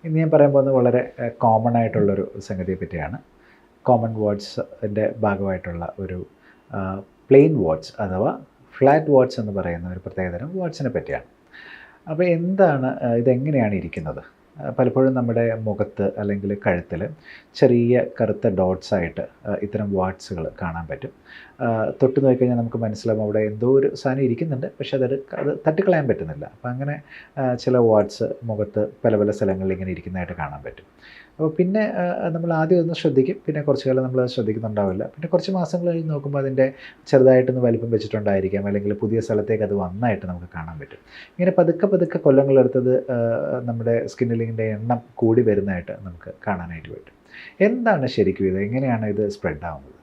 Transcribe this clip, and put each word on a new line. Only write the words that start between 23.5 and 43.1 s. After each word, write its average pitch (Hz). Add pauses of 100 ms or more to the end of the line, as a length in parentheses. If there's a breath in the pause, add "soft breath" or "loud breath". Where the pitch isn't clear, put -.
ഒരു 139
സാധനം 135
ഇരിക്കുന്നുണ്ട്, 135
പക്ഷെ -
അതെടു-, 131
അത് 139
തട്ടിക്കളയാൻ 160
പറ്റുന്നില്ല. 110
അപ്പം 123
അങ്ങനെ, 143 (360 loud breath)
ആ, 127
ചില 123
വാർഡ്സ് 110 (200)
മുഖത്ത് 107 (160)
പല 110
പല 104
സ്ഥലങ്ങളിൽ 95
ഇങ്ങനെ 92
ഇരിക്കുന്നതായിട്ട് 90
കാണാൻ 73
പറ്റും. - (460 loud breath)
അപ്പോൾ 156
പിന്നെ, 208 (320)
ആ, 175
നമ്മൾ 165
ആദ്യം 160
ഒന്ന് 165
ശ്രദ്ധിക്കും, 135 (100)
പിന്നെ 147
കുറച്ച് 135
കാലം 131
നമ്മൾ 127
അത് 123
ശ്രദ്ധിക്കുന്നുണ്ടാവില്ല, 107
പിന്നെ 160
കുറച്ച് 175
മാസങ്ങൾ 175
കഴിഞ്ഞ് 165
നോക്കുമ്പോൾ 143
അതിൻ്റെ 135 (340 loud breath)
ചെറുതായിട്ടൊന്ന് 127
വലിപ്പം 117
വെച്ചിട്ടുണ്ടായിരിക്കാം, 101
അല്ലെങ്കിൽ 101
പുതിയ 110
സ്ഥലത്തേക്ക് 107
അത് 101
വന്നതായിട്ട് 98
നമുക്ക് 90
കാണാൻ 82
പറ്റും. - (320 loud breath)
ഇങ്ങനെ 180
പതുക്കെ 170
പതുക്കെ 175
കൊല്ലങ്ങളെടുത്തത്, 131
ആ, 127 (480)